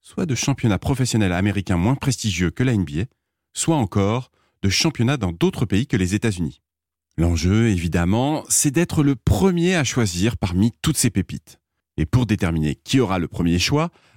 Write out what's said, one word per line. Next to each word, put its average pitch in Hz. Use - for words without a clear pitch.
soit -
de 143
championnats 117
professionnels 117
américains 95
moins 101
prestigieux 95
que -
la 131
N 101
B 73
A, -
soit -
encore 110
de 98
championnats 131
dans 95
d'autres 120
pays 107
que -
les 92
États-Unis. 90
L'enjeu, 90
évidemment, 95
c'est -
d'être 160
le 139
premier 180
à 151
choisir 107
parmi 98
toutes 156
ces 120
pépites. -
Et 80
pour 123
déterminer 82
qui -
aura 95
le 76
premier 85
choix, 151